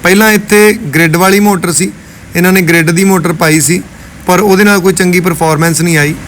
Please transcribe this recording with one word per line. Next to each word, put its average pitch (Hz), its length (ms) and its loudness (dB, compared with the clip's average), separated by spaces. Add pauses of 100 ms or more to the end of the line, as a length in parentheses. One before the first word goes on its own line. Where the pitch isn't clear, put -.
ਪਹਿਲਾਂ 202 280 2
ਇੱਥੇ 208 420 2 (220)
ਗ੍ਰਿਡ 165 200 0
ਵਾਲੀ 190 240 2
ਮੋਟਰ 196 320 0
ਸੀ, 190 200 -4 (440)
ਇਹਨਾਂ 180 160 2
ਨੇ 190 100 2
ਗ੍ਰਿਡ 170 300 0
ਦੀ 175 120 0
ਮੋਟਰ 180 300 0
ਪਾਈ 160 280 0
ਸੀ, 175 200 -2 (460)
ਪਰ 180 120 2
ਉਹਦੇ 196 240 2
ਨਾਲ 202 160 2
ਕੋਈ 185 140 0
ਚੰਗੀ 180 260 0
ਪਰਫਾਰਮੈਂਸ 165 640 -2
ਨਹੀਂ 165 160 0
ਆਈ। 147 180 0 (120)